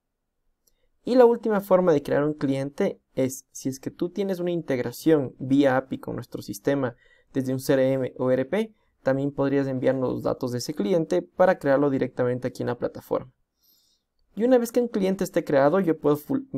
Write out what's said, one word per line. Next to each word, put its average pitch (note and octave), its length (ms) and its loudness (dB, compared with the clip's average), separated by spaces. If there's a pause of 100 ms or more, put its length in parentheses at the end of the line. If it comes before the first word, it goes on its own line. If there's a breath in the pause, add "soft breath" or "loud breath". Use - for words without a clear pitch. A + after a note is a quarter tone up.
(1040)
Y A3+ 120 0
la B3+ 100 10
última A#3 340 2
forma F#3 320 4
de C#3+ 100 2
crear C#3 220 0
un D3+ 100 -2
cliente C#3 680 -4 (120)
es, C3 360 -4
si - 180 -10
es C3 100 -6
que - 120 -12
tú - 180 -6
tienes F#3+ 320 -6
una F3 120 -4
integración C#3 840 0
vía C3+ 380 2
api C3 220 -4
con - 160 -10
nuestro A#2+ 260 -12
sistema C3+ 560 -4 (380 soft breath)
desde C3 180 -4
un C3 80 -4
C C#3 140 0
R C3 180 4
M C3 240 -4
o B2+ 140 -2
E B2+ 40 2
R C3 120 0
P, G#3+ 280 -4 (280)
también C3+ 300 -2
podrías C#3 340 0
enviarnos C3 480 -2
los A#2 80 -6
datos A#2+ 300 -4
de B2 60 -4
ese B2 140 -8
cliente F3+ 480 0
para F3+ 380 2
crearlo C#3+ 320 2
directamente B2+ 580 -2
aquí B2+ 140 -10
en A#2+ 60 -4
la A#2+ 100 -4
plataforma. - 520 -6 (1040)
Y G3+ 100 -2
una B3+ 140 6
vez A#3 120 -4
que B3 120 0
un A#3+ 60 -2
cliente F#3+ 360 -2
esté E3+ 200 -2
creado, D3 360 4
yo D#3+ 180 2
puedo D3 200 0
ful-, C3+ 280 -6 (120)